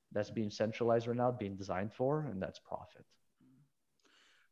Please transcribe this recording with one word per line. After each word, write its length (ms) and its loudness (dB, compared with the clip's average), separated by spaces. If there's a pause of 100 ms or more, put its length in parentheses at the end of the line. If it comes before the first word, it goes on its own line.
(120)
that's 180 0
being 200 0
centralized 560 2
right 100 0
now, 140 4
being 260 -2
designed 360 -4
for, 380 0
and 100 -4
that's 180 -4
profit. 460 -12 (1500)